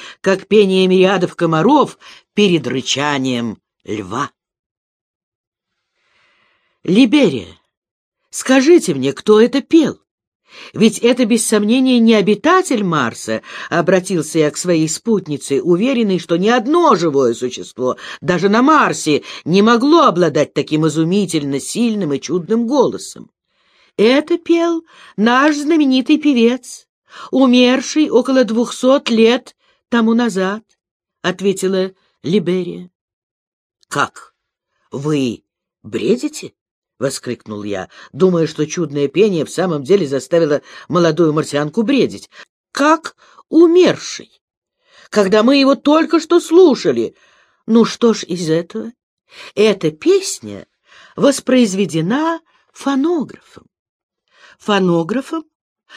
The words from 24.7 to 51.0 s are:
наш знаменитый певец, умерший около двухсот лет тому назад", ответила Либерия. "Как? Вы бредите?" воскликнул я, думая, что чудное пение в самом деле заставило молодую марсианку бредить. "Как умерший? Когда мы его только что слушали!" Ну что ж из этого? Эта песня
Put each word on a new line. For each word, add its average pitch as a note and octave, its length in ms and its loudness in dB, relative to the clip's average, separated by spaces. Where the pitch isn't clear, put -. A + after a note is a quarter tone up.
наш A#3+ 400 0
знаменитый D4 640 0
певец, B3 680 0
умерший B3+ 800 2
около B3+ 340 2
двухсот B3 680 0
лет A3+ 460 2
тому A#3 260 0
назад", G#3 480 -2
ответила F#3+ 720 -4
Либерия. F3+ 680 -4
"Как? - 460 -8
Вы C3+ 500 -4
бредите?" D3+ 720 -6
воскликнул A2 640 -8
я, F#2+ 240 -8
думая, E3+ 340 0
что D#3 220 -6
чудное C#3+ 400 -4
пение F3 360 0
в A#2 60 -12
самом E3 320 -4
деле E3+ 240 0
заставило D3 560 -2
молодую E3 440 2
марсианку D3+ 500 -4
бредить. G3+ 480 -2
"Как D#4 460 -2
умерший? - 920 2
Когда G#3 320 2
мы C4+ 140 4
его C4+ 180 4
только D#4 460 2
что F4 180 0
слушали!" B3 760 2
Ну A3+ 180 4
что A3+ 300 0
ж - 80 -8
из E3+ 260 -8
этого? F3+ 440 -4
Эта G3 360 0
песня D#3 760 -4